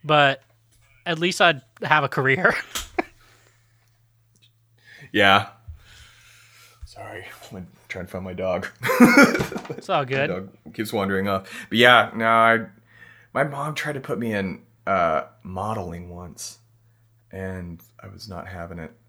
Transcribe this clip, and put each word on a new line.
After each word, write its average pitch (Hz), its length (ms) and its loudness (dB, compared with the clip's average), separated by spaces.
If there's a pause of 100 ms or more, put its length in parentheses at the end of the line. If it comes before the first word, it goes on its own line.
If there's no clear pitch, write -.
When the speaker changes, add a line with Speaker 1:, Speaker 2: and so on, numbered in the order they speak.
Speaker 1:
but 143 380 4 (640)
at 170 140 -4
least 175 200 -2
I'd 165 220 4 (200)
have 151 220 2
a 135 40 -4
career. 135 520 2
<laughs> - 40 -12 (2500)
Speaker 2:
Yeah. 101 360 6 (1400)
Sorry, 104 420 -16 (280)
I'm 101 120 -12 (220)
trying 90 180 -10
to - 40 -18
find 92 140 -8
my 92 100 -10
dog. 92 320 -2 (160)
<laughs> - 680 4 (220)
Speaker 1:
It's - 180 -14
all 156 160 -2
good. 135 260 -4
Speaker 2:
My 90 60 -6
dog 98 120 -12 (260)
keeps 107 180 -6
wandering 98 360 -2
off. - 400 -6
But 110 100 -2
yeah, 120 360 8
no, 113 120 -2
I, 113 400 4 (680)
my 131 100 -2
mom 147 320 -6
tried 147 200 -8
to 135 60 -8
put - 180 -6
me 113 140 -4
in, 95 300 -6 (240)
uh, 85 360 0 (200)
modeling 90 680 -8
once, 87 480 -18 (760)
and 92 500 -12 (180)
I - 80 -20
was 95 200 -20
not 87 180 -14
having 87 320 -14
it. 78 140 -14 (160)